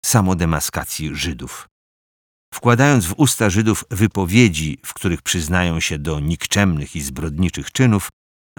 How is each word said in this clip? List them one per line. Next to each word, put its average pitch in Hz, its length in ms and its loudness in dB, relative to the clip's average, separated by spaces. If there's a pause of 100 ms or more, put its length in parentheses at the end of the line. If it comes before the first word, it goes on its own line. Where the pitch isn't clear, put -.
samodemaskacji 80 1120 0
Żydów. 76 520 -8 (840)
Wkładając 120 520 4
w 92 100 -4
usta 120 340 2
Żydów 107 400 0
wypowiedzi, 92 960 2
w - 100 -12
których 85 280 -4
przyznają 87 580 0
się 76 180 -4
do 76 220 -4
nikczemnych 82 760 -2
i 80 40 -6
zbrodniczych 73 720 -4
czynów, 113 360 2 (500)